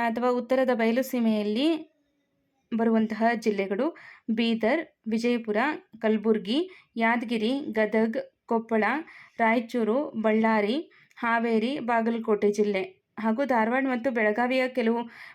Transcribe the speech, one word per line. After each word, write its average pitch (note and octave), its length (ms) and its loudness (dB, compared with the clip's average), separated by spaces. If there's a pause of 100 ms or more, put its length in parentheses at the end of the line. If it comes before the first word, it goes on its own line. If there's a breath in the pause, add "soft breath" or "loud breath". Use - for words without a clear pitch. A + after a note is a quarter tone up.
ಅಥವಾ A#3 240 0
ಉತ್ತರದ B3 440 2
ಬಯಲು A#3 300 2
ಸೀಮೆಯಲ್ಲಿ A#3 880 0 (840)
ಬರುವಂತಹ A3 480 2 (100)
ಜಿಲ್ಲೆಗಳು G#3 640 -2 (320 loud breath)
ಬೀದರ್, A#3 580 0 (200)
ವಿಜಯಪುರ, A3+ 500 -2 (420)
ಕಲಬುರ್ಗಿ, A3 720 0 (260 loud breath)
ಯಾದಗಿರಿ, A#3 640 0
ಗದಗ್, A3 580 0 (280)
ಕೊಪ್ಪಳ, A3+ 380 0 (540 loud breath)
ರಾಯಚೂರು, A#3 720 0
ಬಳ್ಳಾರಿ, A3 800 0 (240 soft breath)
ಹಾವೇರಿ, A#3 640 0
ಬಾಗಲಕೋಟೆ A3+ 720 0
ಜಿಲ್ಲೆ G#3 520 -2 (160)
ಹಾಗೂ A3+ 260 0
ಧಾರವಾಡ B3 420 2
ಮತ್ತು B3+ 240 -2
ಬೆಳಗಾವಿಯ A#3+ 560 0
ಕೆಲವು A#3 420 -2 (260 loud breath)